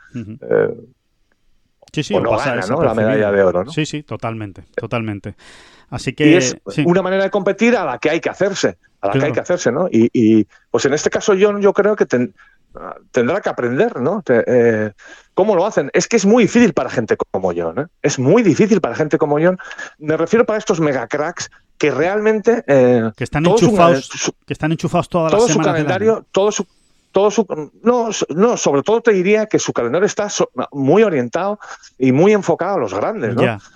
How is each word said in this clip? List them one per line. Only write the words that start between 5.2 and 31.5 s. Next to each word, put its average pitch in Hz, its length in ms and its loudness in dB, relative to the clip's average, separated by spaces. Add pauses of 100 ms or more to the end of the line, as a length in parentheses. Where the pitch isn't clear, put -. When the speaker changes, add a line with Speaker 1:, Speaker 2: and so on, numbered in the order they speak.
Speaker 1:
Así - 220 -8
Speaker 2:
Y - 40 -6
Speaker 1:
que, 156 220 4
Speaker 2:
es - 200 0 (120)
Speaker 1:
sí. 143 180 -2
Speaker 2:
una 175 140 2
manera 190 240 0
de 190 60 -2
competir 202 460 2
a 190 100 0
la 123 120 -6
que 151 120 0
hay 165 100 -2
que - 80 -4
hacerse, 165 480 -2 (240)
a 98 60 -4
la 98 60 -2
que 131 60 0
hay - 20 0
Speaker 1:
Claro. 139 140 0
Speaker 2:
que 117 60 -2
hacerse, 170 320 -2
¿no? 170 180 -2
Y, 113 220 -16
y, 110 340 4 (240)
pues - 140 -2
en 139 80 2
este 151 160 0
caso 214 260 -2
yo, 202 240 2
yo 196 140 2
creo 202 240 0
que 202 100 0
ten-, 123 280 -2 (460)
ah, 87 160 -16 (140)
tendrá 165 300 0
que - 80 -4
aprender, 139 520 -2
¿no? 127 220 -2
Te-, 117 240 2
eh, 113 460 2 (420)
¿cómo 208 200 2
lo 175 120 2
hacen? 160 260 -2
Es - 160 0
que 240 80 0
es 190 100 2
muy 226 180 6
difícil 226 280 4
para 131 180 -4
gente 113 260 -2
como 92 400 -4
John, 85 220 -6
¿eh? 147 80 -6 (160)
Es 147 160 -2
muy 160 240 4
difícil 196 380 2
para 120 140 -2
gente 151 240 -2
como 147 220 0
John. 185 180 2 (400)
Me 156 180 -2
refiero 185 280 2
para 214 140 -4
estos 190 220 -2
megacracks 147 720 -4 (280)
que 147 120 0
realmente... 214 760 0
Eh, 123 500 4
Speaker 1:
Que 127 80 -6
están 147 200 -2
Speaker 2:
todo 190 140 4
su 175 80 4
Speaker 1:
enchufados, 175 420 4
Speaker 2:
calen-, - 100 -14
su-, - 140 -4 (140)
Speaker 1:
que - 60 -6
están 156 200 -4
enchufados 170 360 -2
todas 160 240 -2
las 196 60 2
Speaker 2:
todo 233 100 4
su - 60 0
Speaker 1:
semanas 196 200 0
del 156 120 -2
Speaker 2:
calendario, 208 300 0
Speaker 1:
año. - 160 -12
Speaker 2:
todo 196 200 2
su, - 960 -2 (360)
no, 226 300 -2
so-, - 220 -6
no, 214 220 2
sobre 143 260 0
todo 220 180 0
te 226 120 2
diría 208 340 2
que 160 120 -2
su - 140 -6
calendario 135 340 -2
está 208 220 -4
so-, - 220 -2 (220)
muy 143 300 4
orientado 175 560 -2 (400)